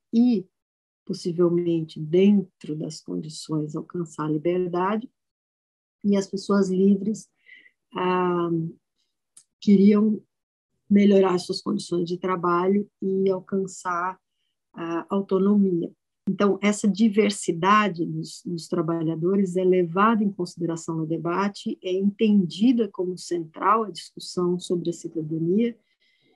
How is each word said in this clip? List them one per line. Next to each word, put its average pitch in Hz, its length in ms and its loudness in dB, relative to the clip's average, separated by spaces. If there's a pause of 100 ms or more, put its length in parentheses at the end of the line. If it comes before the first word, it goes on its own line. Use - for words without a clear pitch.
(120)
e, 233 340 2 (600)
possivelmente, 170 920 -2
dentro 185 760 2
das 156 240 -10
condições, 156 760 -8
alcançar 160 500 -8
a 156 60 -2
liberdade, 180 760 -2 (920)
e 202 140 2
as 190 80 0
pessoas 196 460 0
livres, 196 580 2 (680)
ah, 180 540 0 (1120)
queriam 208 600 6 (680)
melhorar 196 460 6
as 180 100 -4
suas - 160 -8
condições 175 480 -4
de 180 80 -4
trabalho 185 720 0 (100)
e 190 300 0
alcançar 185 880 -4 (540)
a 165 340 -6
autonomia. 190 880 0 (360)
Então, 190 320 0
essa 208 260 0
diversidade 196 1160 2
dos, 160 400 -8
dos 175 220 -8
trabalhadores 170 880 -2
é 190 60 0
levada 185 600 2
em 202 80 0
consideração 170 640 -6
no 160 100 -4
debate, 170 800 -4
é 185 80 -6
entendida 202 960 2
como 180 300 -6
central 175 680 -2
a 196 80 -10
discussão 175 680 -4
sobre 170 320 -4
a - 20 -4
cidadania, 165 840 -2 (600)